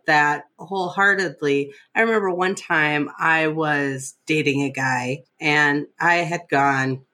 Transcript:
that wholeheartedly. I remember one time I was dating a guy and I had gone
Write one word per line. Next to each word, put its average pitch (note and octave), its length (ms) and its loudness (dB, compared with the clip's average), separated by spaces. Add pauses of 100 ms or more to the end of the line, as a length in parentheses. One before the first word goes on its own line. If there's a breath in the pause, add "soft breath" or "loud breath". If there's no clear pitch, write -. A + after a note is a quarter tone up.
that D3 400 2 (120)
wholeheartedly. E3+ 1120 0 (220 loud breath)
I - 60 2
remember A3 300 2
one F#3 240 0
time D3+ 640 0
I D#3+ 300 2
was C#3+ 640 -2 (120)
dating C#3+ 360 0
a C#3 80 -2
guy C3 540 -4 (160)
and D3 460 2 (140)
I E3+ 160 2
had E3+ 340 -4
gone C3+ 520 0 (120)